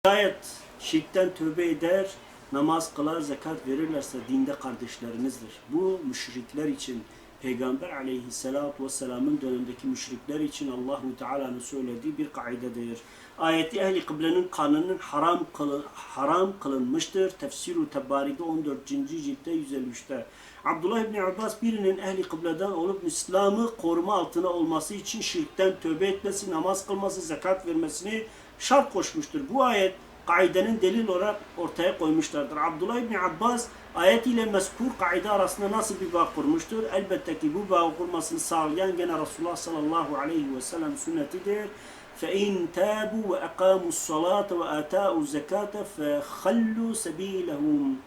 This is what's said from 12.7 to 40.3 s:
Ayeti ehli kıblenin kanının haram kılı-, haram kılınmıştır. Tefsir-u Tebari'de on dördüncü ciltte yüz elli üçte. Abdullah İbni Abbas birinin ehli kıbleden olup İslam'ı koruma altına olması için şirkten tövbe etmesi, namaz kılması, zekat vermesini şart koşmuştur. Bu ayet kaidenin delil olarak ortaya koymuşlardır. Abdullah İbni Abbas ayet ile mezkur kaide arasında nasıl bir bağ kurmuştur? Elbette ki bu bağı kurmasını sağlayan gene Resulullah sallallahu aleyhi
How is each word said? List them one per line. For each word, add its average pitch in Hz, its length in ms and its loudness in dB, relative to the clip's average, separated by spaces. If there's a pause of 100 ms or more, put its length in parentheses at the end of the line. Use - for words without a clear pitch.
Ayeti 160 400 2
ehli 190 260 2
kıblenin 160 420 2
kanının 156 500 2
haram 165 560 2
kılı-, 143 400 -2
haram 175 680 0
kılınmıştır. 147 680 0
Tefsir-u 294 600 -4
Tebari'de 139 540 -2
on 160 220 -2
dördüncü 139 560 -4
ciltte 143 300 -6
yüz 147 220 -2
elli 127 160 -4
üçte. 120 360 -8 (400)
Abdullah 170 340 2
İbni 208 240 0
Abbas 190 380 -2
birinin 202 360 2
ehli 190 260 -2
kıbleden 170 480 -2
olup 180 320 -2
İslam'ı 202 720 2
koruma 170 380 2
altına 175 340 2
olması 165 460 0
için 214 280 -6
şirkten 185 520 0 (100)
tövbe 165 240 0
etmesi, 196 440 -2
namaz 185 360 0
kılması, 196 340 -2
zekat 170 460 0
vermesini 170 560 -2 (360)
şart - 340 4
koşmuştur. 160 560 -2
Bu 254 140 4
ayet 196 320 4 (300)
kaidenin 185 560 4
delil 214 260 4
olarak 196 340 0 (160)
ortaya 175 400 0
koymuşlardır. 156 600 2
Abdullah 190 420 0
İbni 214 200 -2
Abbas 185 480 0 (280)
ayet 202 320 6
ile 233 180 4
mezkur 214 400 0 (140)
kaide 180 300 2
arasında 202 420 2
nasıl 208 280 0
bir 175 140 -2
bağ 165 220 4
kurmuştur? 160 480 2 (100)
Elbette 175 460 0
ki 151 140 2
bu 196 160 -2
bağı 170 280 4
kurmasını 165 420 -4
sağlayan 170 580 0
gene 175 240 0
Resulullah 160 340 -4
sallallahu 151 600 0
aleyhi 143 380 0